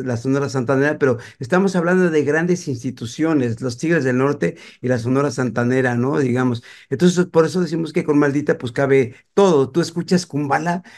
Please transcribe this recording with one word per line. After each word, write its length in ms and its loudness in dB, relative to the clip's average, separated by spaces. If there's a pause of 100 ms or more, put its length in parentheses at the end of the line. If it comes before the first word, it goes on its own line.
la 140 -4
Sonora 320 -2
Santanera, 480 0
pero 180 2 (220)
estamos 380 0
hablando 340 2
de 140 2
grandes 440 0
instituciones, 960 -4
los 160 -6
Tigres 260 0
del 140 0
Norte 400 0 (240)
y 60 -4
la 100 0
Sonora 320 0
Santanera, 640 0
¿no? 220 0
Digamos. 440 0 (280)
Entonces, 340 2
por 220 2
eso 160 -2
decimos 320 -4
que 100 -2
con 140 2
Maldita, 400 2
pues, 120 -8
cabe 440 2 (180)
todo. 380 4
Tú 100 -2
escuchas 460 -2
Kumbala 560 -2 (160)